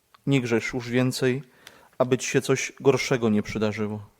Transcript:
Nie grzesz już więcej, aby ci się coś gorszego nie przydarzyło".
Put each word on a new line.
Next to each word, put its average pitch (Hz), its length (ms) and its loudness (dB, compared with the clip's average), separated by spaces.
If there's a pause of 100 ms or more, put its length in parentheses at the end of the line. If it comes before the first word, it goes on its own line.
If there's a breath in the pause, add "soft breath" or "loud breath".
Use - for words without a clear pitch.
(280)
Nie 139 140 4
grzesz 117 320 0
już 120 160 -6
więcej, 127 540 0 (540 loud breath)
aby 127 200 2
ci - 120 -4
się 131 120 2
coś - 380 0
gorszego 123 500 2
nie 104 140 2
przydarzyło". 107 560 -4 (200)